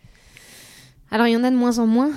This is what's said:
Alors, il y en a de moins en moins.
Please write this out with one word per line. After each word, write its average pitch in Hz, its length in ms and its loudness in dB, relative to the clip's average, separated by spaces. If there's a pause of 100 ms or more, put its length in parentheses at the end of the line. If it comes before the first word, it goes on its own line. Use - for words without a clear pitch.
(1120)
Alors, 226 140 0
il 226 60 2
y 226 40 0
en 240 60 -2
a 254 80 0
de 254 60 0
moins 240 220 0
en 233 80 0
moins. 247 300 0